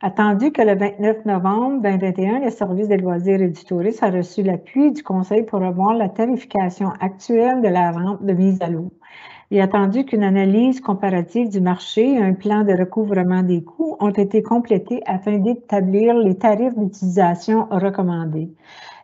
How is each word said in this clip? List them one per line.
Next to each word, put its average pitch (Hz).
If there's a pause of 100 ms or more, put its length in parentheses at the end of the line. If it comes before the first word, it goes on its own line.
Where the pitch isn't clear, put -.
Attendu 208
que 277
le 208
vingt-neuf 202
novembre 214
vingt 196
vingt 185
et 190
un, 247
le 254
service 196
des 202
loisirs 180
et 185
du 165
tourisme 180
a 196
reçu 180
l'appui 220
du 294
Conseil 190
pour 220
revoir 185
la 214
tarification 202
actuelle 233
de 208
la 175
rampe 185
de 196
mise 185
à 170
l'eau. 170 (600)
Et 202
attendu 196
qu'une 214
analyse 202
comparative 196
du 196
marché 196
et 262
un 190
plan 208
de 202
recouvrement 185
des 180
coûts 311
ont 208
été 202
complétés 233
afin 190
d'établir 208
les 202
tarifs 226
d'utilisation 190
recommandés. 175 (540)